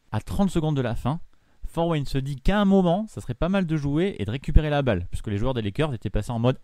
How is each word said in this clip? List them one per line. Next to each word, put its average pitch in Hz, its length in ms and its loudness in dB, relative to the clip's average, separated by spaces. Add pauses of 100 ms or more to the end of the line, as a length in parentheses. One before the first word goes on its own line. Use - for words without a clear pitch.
(100)
À 107 100 -2
trente 196 300 0
secondes 156 260 0
de 135 60 0
la 117 140 -2
fin, 151 240 -4 (440)
Fort 170 220 -2
Wayne 156 180 0
se 139 140 -2
dit 135 180 -6
qu'à 196 240 4
un 202 40 4
moment, 196 420 4
ça - 140 -12
serait - 140 -8
pas 160 140 -2
mal 190 180 0
de 160 100 -2
jouer 151 420 -2
et 202 60 -2
de 113 80 -4
récupérer 151 360 2
la 143 140 2
balle, 98 280 0
puisque - 180 -6
les 101 100 -2
joueurs 127 160 0
des 117 80 -2
Lakers 123 320 -2
étaient 107 160 -6
passés 107 220 -2
en 117 80 -2
mode 123 240 2